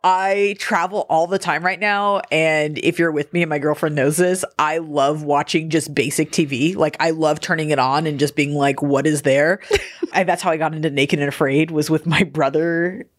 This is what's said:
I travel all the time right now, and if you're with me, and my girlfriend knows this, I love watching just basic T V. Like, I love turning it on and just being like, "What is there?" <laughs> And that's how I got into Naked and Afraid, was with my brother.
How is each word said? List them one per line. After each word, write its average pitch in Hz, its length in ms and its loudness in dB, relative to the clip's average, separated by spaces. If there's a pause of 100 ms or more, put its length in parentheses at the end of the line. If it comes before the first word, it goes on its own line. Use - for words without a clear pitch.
I 190 560 2
travel 185 500 -2
all 160 180 2
the 190 120 -2
time 165 260 -2
right 180 140 -2
now, 202 420 0 (100)
and 156 460 0
if - 220 -2
you're 170 120 2
with 143 220 -4
me, 175 100 0
and 160 60 -2
my 151 100 -2
girlfriend 151 360 -2
knows 147 220 2
this, 180 280 2 (120)
I 151 220 0
love 151 440 0
watching 151 460 0
just 151 240 -2
basic 147 380 -2
T 165 140 0
V. 139 300 -2
Like, 180 240 0
I 160 120 2
love 156 280 0
turning 160 320 -2
it 139 80 2
on 139 280 2
and 147 120 -4
just 143 160 0
being 143 200 0
like, 139 260 2
"What 139 240 2
is 151 180 0
there?" 147 420 2
<laughs> - 40 -18 (440)
And 185 160 2
that's 175 120 0
how 185 100 0
I 160 40 2
got 156 180 -2
into 156 160 -2
Naked 143 300 0
and 143 80 0
Afraid, 147 440 0
was 151 180 -2
with 156 160 0
my 165 180 2
brother. 165 840 -2 (120)